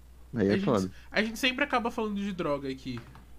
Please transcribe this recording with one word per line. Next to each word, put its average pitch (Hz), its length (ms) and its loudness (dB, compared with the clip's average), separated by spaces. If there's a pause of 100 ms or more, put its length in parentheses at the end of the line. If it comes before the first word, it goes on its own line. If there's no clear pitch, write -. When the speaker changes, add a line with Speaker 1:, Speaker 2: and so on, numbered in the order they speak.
(340)
Speaker 1:
Aí 104 140 4
é - 20 6
Speaker 2:
A - 60 6
gente, 196 80 2
Speaker 1:
foda. 98 260 4 (220)
Speaker 2:
a 202 100 2
gente 220 160 -2
sempre 254 240 2
acaba 247 300 2
falando 214 240 -2
de 202 160 -2
droga 147 360 -2
aqui. 131 300 -6 (400)